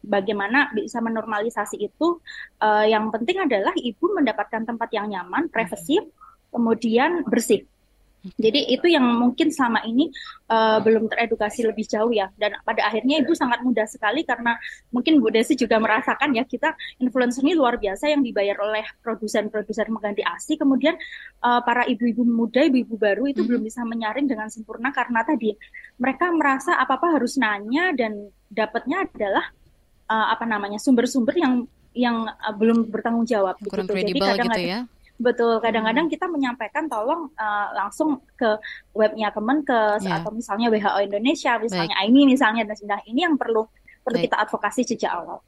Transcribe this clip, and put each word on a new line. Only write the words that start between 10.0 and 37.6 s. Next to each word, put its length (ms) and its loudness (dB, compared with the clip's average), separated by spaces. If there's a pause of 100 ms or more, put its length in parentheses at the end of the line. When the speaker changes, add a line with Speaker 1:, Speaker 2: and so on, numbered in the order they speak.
Speaker 1:
eh, 320 4
belum 280 2
teredukasi 560 -2
lebih 240 -2
jauh 240 0
ya. 240 0
Dan 200 -2 (120)
pada 200 0
akhirnya 320 0
ibu 120 2
sangat 320 0
mudah 200 2
sekali 440 -2
karena 280 -2 (360)
mungkin 280 4
Bu 80 2
Desi 280 2
juga 240 2
merasakan 560 2
ya, 80 0
kita 280 -2 (280)
influencer 440 0
ini 120 4
luar 240 2
biasa 280 -2
yang 160 4
dibayar 360 -2
oleh 240 -2 (160)
produsen-produsen 880 -4
mengganti 320 -4
A 160 -4
S 160 -6
I. 80 -2
Kemudian, 360 2 (440)
eh, 240 4
para 240 2
ibu-ibu 400 0
muda, 320 2
ibu-ibu 360 2
baru 320 2
itu 120 -2
Speaker 2:
Mhm. 80 2
Speaker 1:
belum 160 0
bisa 240 -8
menyaring 400 -2
dengan 240 -4
sempurna 400 -8
karena 320 0
tadi 320 0 (400)
mereka 320 0
merasa 480 2
apa-apa 440 2
harus 160 -2
nanya 560 0
dan 400 -4 (160)
dapatnya 560 -2
adalah, 480 -4 (560)
eh, 240 0
apa 160 -4
namanya, 320 -4
sumber-sumber 560 2
yang, 320 2 (240)
yang, 320 -2
eh, 320 -8
belum 320 4
bertanggung 400 -2
jawab 320 0
Speaker 2:
Yang 80 -10
kurang 160 -4
Speaker 1:
begitu. 160 -2
Jadi 40 -2 (120)
Speaker 2:
kredibel 80 0
gitu 80 4
Speaker 1:
kadang-kadang 320 0
Speaker 2:
ya. 160 -4 (340)
Speaker 1:
Betul, 480 2
kadang-kadang 480 0
Speaker 2:
Hmm. 80 -4
Speaker 1:
kita 80 -2
menyampaikan 640 -4
tolong, 480 -2
eh, 280 -2 (120)